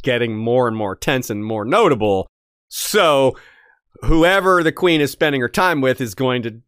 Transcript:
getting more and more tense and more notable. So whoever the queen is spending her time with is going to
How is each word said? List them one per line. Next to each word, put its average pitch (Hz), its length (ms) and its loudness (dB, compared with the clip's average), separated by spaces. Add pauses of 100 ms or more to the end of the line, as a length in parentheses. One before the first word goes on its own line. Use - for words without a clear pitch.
getting 117 360 -2
more 120 280 0
and 113 80 -4
more 101 220 -6
tense 131 320 -4
and 104 160 -6
more 110 220 -6
notable. 120 600 2 (420)
So 143 680 0 (640)
whoever 180 600 4
the 160 100 0
queen 165 300 2
is 135 80 0
spending 139 320 -2
her 120 80 -2
time 170 320 0
with 131 180 0
is 117 140 -6
going 127 300 -2
to 113 240 -12